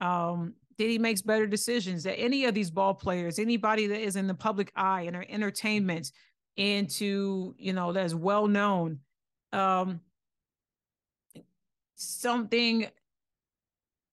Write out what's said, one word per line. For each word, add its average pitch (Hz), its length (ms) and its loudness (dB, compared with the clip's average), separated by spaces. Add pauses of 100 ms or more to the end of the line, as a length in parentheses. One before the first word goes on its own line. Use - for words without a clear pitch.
um, 175 520 0 (240)
that 214 100 2
he 226 120 2
makes 226 220 2
better 214 260 2
decisions, 196 560 -2
that 185 160 -4
any 269 260 2
of 233 80 2
these 196 160 0
ball 196 240 2
players, 180 460 -2
anybody 220 480 2
that 208 140 -2
is 196 160 -2
in 196 100 0
the 190 60 0
public 202 420 -2
eye 190 280 2
and 175 120 -6
are 180 120 -8
entertainment 208 840 -2 (460)
into, 196 1000 -2
you 190 160 -4
know, 180 200 -2
that's 180 200 0
well 202 340 2
known, 196 520 2 (540)
um, 185 480 0 (1900)
something 233 920 0 (1300)